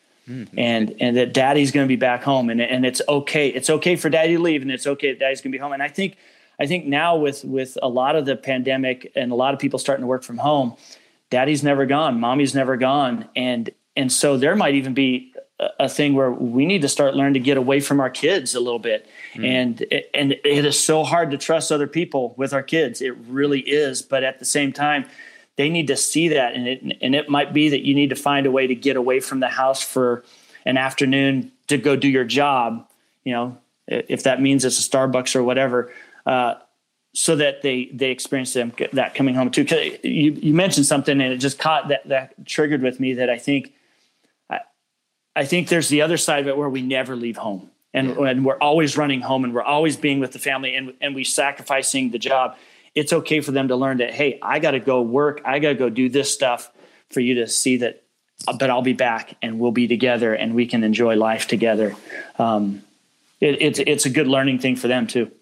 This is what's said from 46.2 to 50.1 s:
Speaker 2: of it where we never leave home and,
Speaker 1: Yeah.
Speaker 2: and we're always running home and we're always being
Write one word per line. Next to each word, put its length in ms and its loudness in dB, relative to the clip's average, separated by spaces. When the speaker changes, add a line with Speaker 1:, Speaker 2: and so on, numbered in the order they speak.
Speaker 2:
of 80 -2
it 100 -2
where 120 -2
we 120 -4
never 340 -2
leave 220 -6
home 320 -8
and, 240 0
Speaker 1:
Yeah. 120 2
Speaker 2:
and 160 2
we're 120 0
always 400 2
running 240 0
home 220 -2
and 100 -4
we're 80 -2
always 360 0
being 240 0